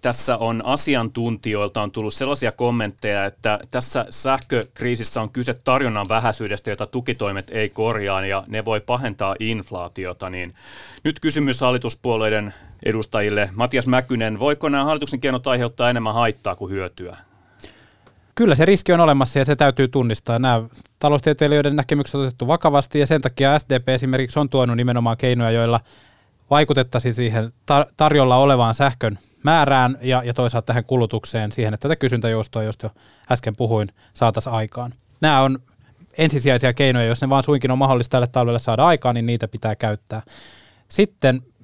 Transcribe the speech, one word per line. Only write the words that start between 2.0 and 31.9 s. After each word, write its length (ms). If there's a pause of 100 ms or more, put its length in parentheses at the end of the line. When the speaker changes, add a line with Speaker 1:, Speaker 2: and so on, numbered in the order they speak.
Speaker 1:
sellaisia 380
kommentteja, 720
että 360 (100)
tässä 400
sähkökriisissä 1120
on 80
kyse 240
tarjonnan 540
vähäisyydestä, 600
jota 160
tukitoimet 640
ei 200
korjaa, 560
ja 200
ne 180
voi 160
pahentaa 600
inflaatiota. 880
Niin 240 (500)
nyt 160
kysymys 400
hallituspuolueiden 960 (300)
edustajille. 720
Matias 320
Mäkynen, 540
voiko 280
nämä 160
hallituksen 360
keinot 260
aiheuttaa 440
enemmän 240
haittaa 420
kuin 160
hyötyä? 440 (1200)
Speaker 2:
Kyllä 180
se 100
riski 280
on 80
olemassa 380
ja 60
se 120
täytyy 320
tunnistaa. 500
Nämä 240 (360)
taloustieteilijöiden 800
näkemykset 380
on 60
otettu 260
vakavasti 520
ja 80
sen 160
takia 360
S 120
D 100
P 80
esimerkiksi 500
on 100
tuonut 280
nimenomaan 400
keinoja, 340
joilla 300 (680)
vaikutettaisiin 640
siihen 380 (180)
tar-, 260
tarjolla 400
olevaan 380
sähkön 440 (240)
määrään 580
ja, 240
ja 100
toisaalta 320
tähän 180
kulutukseen, 680
siihen, 220
että 140
tätä 80